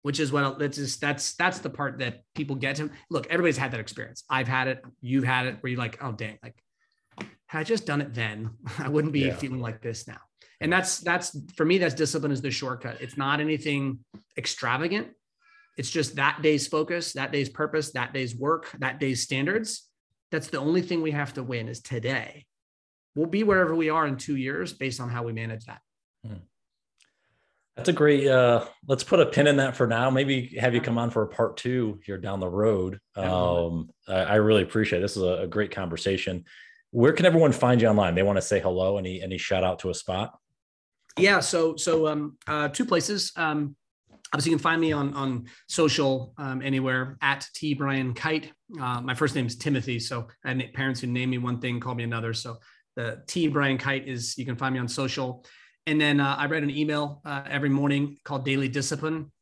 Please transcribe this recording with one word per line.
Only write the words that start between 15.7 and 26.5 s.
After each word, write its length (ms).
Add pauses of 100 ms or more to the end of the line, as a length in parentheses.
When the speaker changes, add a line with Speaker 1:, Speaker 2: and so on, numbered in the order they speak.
Speaker 1:
It's 140
just 260
that 240
day's 260
focus, 460
that 200
day's 180
purpose, 420
that 220
day's 200
work, 440
that 200
day's 240
standards. 680 (400)
That's 180
the 100
only 220
thing 220
we 80
have 240
to 80
win 260
is 140
today. 640 (680)
We'll 120
be 180
wherever 300
we 160
are 160
in 100
two 200
years 360
based 280
on 100
how 140
we 100
manage 320
that. 160 (440)
Speaker 2:
Hmm. 120 (1400)